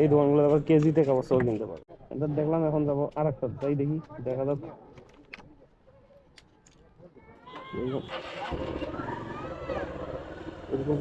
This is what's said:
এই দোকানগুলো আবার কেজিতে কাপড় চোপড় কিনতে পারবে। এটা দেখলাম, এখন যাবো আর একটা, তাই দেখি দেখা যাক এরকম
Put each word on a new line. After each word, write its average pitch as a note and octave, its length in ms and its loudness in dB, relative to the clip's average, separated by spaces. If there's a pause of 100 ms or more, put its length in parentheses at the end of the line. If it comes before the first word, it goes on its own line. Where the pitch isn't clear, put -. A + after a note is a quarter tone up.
এই D#3 100 6
দোকানগুলো D3 340 6
আবার D3+ 200 6
কেজিতে D#3 380 6
কাপড় C3 220 2
চোপড় B2+ 180 4
কিনতে A2 240 0
পারবে। E2 140 -12 (300)
এটা C#3 120 -2 (120)
দেখলাম, D#3 300 2
এখন D3+ 200 2
যাবো C#3+ 160 0 (140)
আর D3+ 140 2
একটা, - 140 -4 (140)
তাই C#3+ 200 0
দেখি D3 160 0 (300)
দেখা B2+ 220 -2
যাক C#3+ 100 0 (4000)
এরকম C#3 280 0